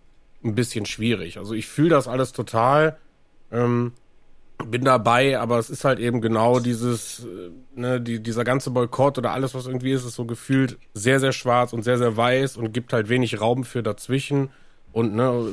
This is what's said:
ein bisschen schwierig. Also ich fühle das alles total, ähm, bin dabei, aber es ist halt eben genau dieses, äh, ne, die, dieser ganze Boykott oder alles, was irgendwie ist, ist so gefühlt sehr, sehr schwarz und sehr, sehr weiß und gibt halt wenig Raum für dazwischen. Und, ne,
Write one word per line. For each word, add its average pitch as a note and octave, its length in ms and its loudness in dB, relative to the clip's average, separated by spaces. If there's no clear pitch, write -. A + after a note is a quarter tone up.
ein A2+ 100 -2
bisschen A2+ 320 -2
schwierig. G#2+ 520 -4
Also G2+ 160 -10
ich A2 120 -6
fühle D#3 240 2
das C#3 180 4
alles B2+ 240 -2
total, C3+ 640 2
ähm, A#2+ 420 0
bin A#2+ 180 -4
dabei, B2+ 540 4
aber A#2 200 0
es A2+ 120 -4
ist - 140 -6
halt C3 140 2
eben A#2 220 0
genau A2+ 400 4
dieses, A#2+ 640 -4
äh, F2+ 260 -14
ne, B2 220 -2
die, A#2 200 -4
dieser A#2 240 -4
ganze C3 260 0
Boykott B2+ 480 0
oder A#2 140 -2
alles, C3+ 220 -4
was B2+ 120 -10
irgendwie B2+ 260 -4
ist, C3 120 0
ist A#2+ 100 -12
so B2 100 -6
gefühlt A#2+ 540 -2
sehr, B2 260 4
sehr C3+ 120 2
schwarz B2 400 2
und A#2 100 -4
sehr, B2 160 2
sehr A#2+ 180 2
weiß B2+ 400 2
und A2 160 -4
gibt A#2 200 -6
halt A2 160 0
wenig A#2+ 320 0
Raum A#2+ 240 2
für B2 180 -6
dazwischen. C3+ 680 -2
Und, A2+ 220 0
ne, A#2+ 380 0